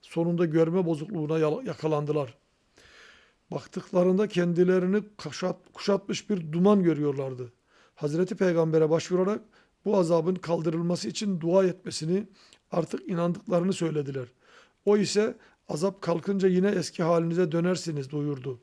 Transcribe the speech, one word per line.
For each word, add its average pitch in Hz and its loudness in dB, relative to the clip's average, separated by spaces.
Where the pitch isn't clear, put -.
sonunda 170 0
görme 165 2
bozukluğuna 160 -4
yala-, 156 0
yakalandılar. 147 -4
Baktıklarında 185 0
kendilerini 180 2
kuşat-, - -8
kuşatmış - -4
bir 165 -2
duman 185 4
görüyorlardı. 139 -2
Hazreti 165 -2
Peygamber'e 160 4
başvurarak 180 0
bu 202 2
azabın 170 2
kaldırılması 170 -2
için 196 -4
dua 185 4
etmesini, 180 -4
artık 160 -4
inandıklarını 175 -2
söylediler. 139 -4
O 208 6
ise 214 0
"Azap 180 -4
kalkınca 185 0
yine 185 4
eski 180 -4
halinize 170 2
dönersiniz." 165 -2
buyurdu. 139 -6